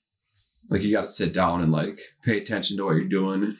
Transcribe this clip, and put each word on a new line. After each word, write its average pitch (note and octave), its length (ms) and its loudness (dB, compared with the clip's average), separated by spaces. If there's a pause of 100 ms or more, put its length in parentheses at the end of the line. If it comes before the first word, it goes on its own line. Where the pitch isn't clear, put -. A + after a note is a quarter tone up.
(680)
like, F#2+ 140 0
you G#2 100 2
gotta G2 140 2
sit F2+ 260 0
down F2 300 2
and, D#2+ 100 4
like, - 280 -2 (220)
pay A2+ 160 0
attention G2 380 -4
to G2 80 -4
what F#2 120 2
you're F#2+ 120 2
doing. F#2+ 520 0